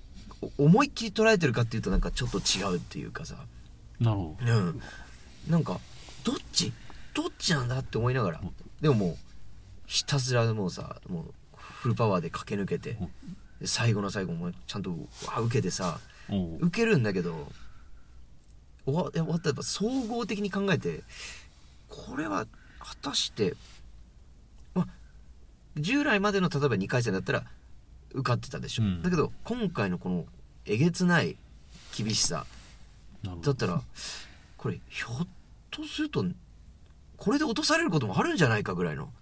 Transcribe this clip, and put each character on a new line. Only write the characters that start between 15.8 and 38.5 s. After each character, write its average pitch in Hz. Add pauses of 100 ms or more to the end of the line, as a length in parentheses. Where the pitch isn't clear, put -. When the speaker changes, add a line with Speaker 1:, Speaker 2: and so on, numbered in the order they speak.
Speaker 2:
お 87
う。 165
Speaker 1:
受 233
け 233
る 214
ん 117
だ 104
け 92
ど、 82 (1300)
終 135
わ-、 180
終 170
わ 160
っ -
た -
ら 160
や -
っ -
ぱ 135
総 202 (140)
合 233
的 202
に 202
考 202
え 139
て、 - (840)
こ 240
れ 320
は - (340)
果 -
た -
し -
て、 98 (1200)
ま、 180 (880)
従 240
来 220
ま 202
で 196
の 175
例 143
え 139
ば 110
二 95
回 123
戦 110
だ 95
っ -
た -
ら - (680)
受 135
か 120
っ 113
て -
た -
で -
し -
ょ。 -
Speaker 2:
う 104
ん。 87
Speaker 1:
だ 180
け 180
ど、 - (120)
今 240
回 185
の 165
こ 185
の 175 (400)
え 104
げ 165
つ 180
な 170
い 85 (600)
厳 107
し -
さ - (800)
Speaker 2:
な 95
る 87
ほ 82
ど。 143
Speaker 1:
だ -
っ -
た 92
ら、 - (760)
こ -
れ 90
ひ -
ょ 123
っ 180 (440)
と 311
す 294
る 302
と、 - (920)
こ 208
れ 285
で 311
落 220
と 302
さ 320
れ 339
る 262
こ 156
と 113
も 98
あ 220
る 330
ん -
じ 165
ゃ 123
な 110